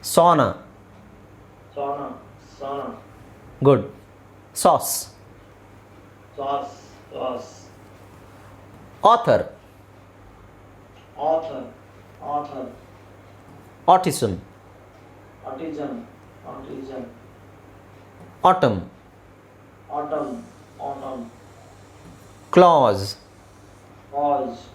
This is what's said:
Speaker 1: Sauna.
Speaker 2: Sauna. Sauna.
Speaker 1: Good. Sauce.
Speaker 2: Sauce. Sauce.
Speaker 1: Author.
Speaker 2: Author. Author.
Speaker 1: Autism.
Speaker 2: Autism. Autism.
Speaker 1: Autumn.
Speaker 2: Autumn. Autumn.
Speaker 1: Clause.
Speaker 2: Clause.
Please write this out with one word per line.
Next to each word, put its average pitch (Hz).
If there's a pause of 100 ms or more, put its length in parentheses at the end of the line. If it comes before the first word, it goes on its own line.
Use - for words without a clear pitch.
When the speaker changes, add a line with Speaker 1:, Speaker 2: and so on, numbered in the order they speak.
Speaker 1:
Sauna. 160 (1160)
Speaker 2:
Sauna. 143 (480)
Sauna. 143 (680)
Speaker 1:
Good. 135 (600)
Sauce. - (1200)
Speaker 2:
Sauce. 143 (280)
Sauce. - (1300)
Speaker 1:
Author. 196 (1700)
Speaker 2:
Author. 160 (560)
Author. - (1200)
Speaker 1:
Autism. 147 (1080)
Speaker 2:
Autism. 147 (420)
Autism. 135 (1400)
Speaker 1:
Autumn. 131 (1000)
Speaker 2:
Autumn. 143 (340)
Autumn. - (1200)
Speaker 1:
Clause. 131 (960)
Speaker 2:
Clause. 143 (160)